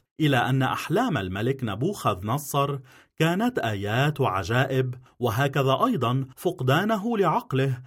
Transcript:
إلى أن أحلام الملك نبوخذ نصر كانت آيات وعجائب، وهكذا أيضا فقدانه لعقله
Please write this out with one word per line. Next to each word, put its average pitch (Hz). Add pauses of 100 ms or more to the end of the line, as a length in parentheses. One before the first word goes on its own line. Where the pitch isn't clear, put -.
(200)
إلى 143
أن 131
أحلام 165
الملك 104
نبوخذ 107
نصر 139 (380)
كانت 190
آيات 113
وعجائب، 123 (240)
وهكذا 135
أيضا 131 (100)
فقدانه 190
لعقله 147